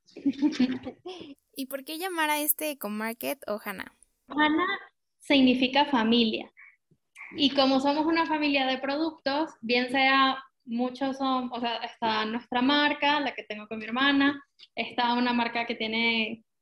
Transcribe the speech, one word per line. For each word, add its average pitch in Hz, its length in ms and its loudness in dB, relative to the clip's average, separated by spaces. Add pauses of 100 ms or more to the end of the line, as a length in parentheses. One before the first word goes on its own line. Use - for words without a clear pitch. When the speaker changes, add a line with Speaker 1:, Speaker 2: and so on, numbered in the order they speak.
(160)
Speaker 1:
<laughs> 277 1200 -2 (200)
Speaker 2:
¿Y 277 100 -8
por 269 180 -10
qué 311 140 -10
llamar 330 320 -2
a 302 100 0
este 302 320 0
ecomarket 226 680 -6 (100)
Ohana? 208 440 -8 (340)
Speaker 1:
Ohana 302 380 2 (540)
significa 262 680 4
familia. 226 680 0 (840)
Y 285 160 2
como 269 280 4
somos 285 260 2
una 330 200 2
familia 285 400 0
de 262 120 0
productos, 285 760 -4 (100)
bien 247 300 0
sea 269 500 4 (240)
muchos 254 520 -4
son, 262 340 -2
o 233 80 -8
sea, 233 180 -4
está 220 480 -4
nuestra 233 360 -4
marca, 294 580 2
la 262 140 -4
que 214 100 -12
tengo 214 240 -12
con 220 120 -8
mi 214 60 -10
hermana, 277 560 2 (340)
está 240 380 0
una 247 200 2
marca 233 320 0
que 233 100 -4
tiene, 226 680 -2 (180)